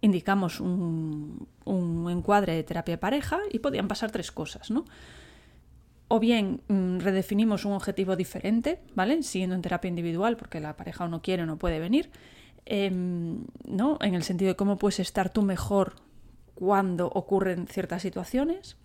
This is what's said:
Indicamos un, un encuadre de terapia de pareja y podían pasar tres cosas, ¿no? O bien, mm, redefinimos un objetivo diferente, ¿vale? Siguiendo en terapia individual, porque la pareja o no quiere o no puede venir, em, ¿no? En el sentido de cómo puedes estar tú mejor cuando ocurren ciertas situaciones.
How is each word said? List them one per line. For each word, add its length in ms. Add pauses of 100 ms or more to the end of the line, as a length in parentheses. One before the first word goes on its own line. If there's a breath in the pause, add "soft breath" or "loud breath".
Indicamos 580
un, 880 (160)
un 460
encuadre 440
de 80
terapia 320
de 40
pareja 400 (120)
y 80
podían 300
pasar 220
tres 200
cosas, 400
¿no? 140 (1200 loud breath)
O 120
bien, 500
mm, 300
redefinimos 680
un 80
objetivo 440
diferente, 640 (140)
¿vale? 280
Siguiendo 340
en 60
terapia 260
individual, 480
porque 240
la 160
pareja 280
o 40
no 140
quiere 200
o 40
no 120
puede 200
venir, 320 (560 loud breath)
em, 800 (180)
¿no? 360
En 140
el 80
sentido 280
de 60
cómo 220
puedes 220
estar 300
tú 120
mejor 540 (580)
cuando 540
ocurren 580
ciertas 360
situaciones. 840